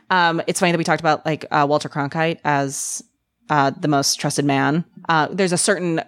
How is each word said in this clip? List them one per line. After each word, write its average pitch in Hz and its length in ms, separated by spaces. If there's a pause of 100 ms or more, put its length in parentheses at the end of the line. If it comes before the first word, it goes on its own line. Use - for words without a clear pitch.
Um, 170 380
it's - 140
funny 175 120
that 170 60
we 160 60
talked 160 160
about, 160 260
like, 156 240
uh, 147 180
Walter 147 220
Cronkite 160 540
as, 139 580 (480)
uh, 139 280
the 151 100
most 139 300
trusted 143 260
man. 139 400 (240)
Uh, 160 220
there's 185 220
a 175 60
certain 175 500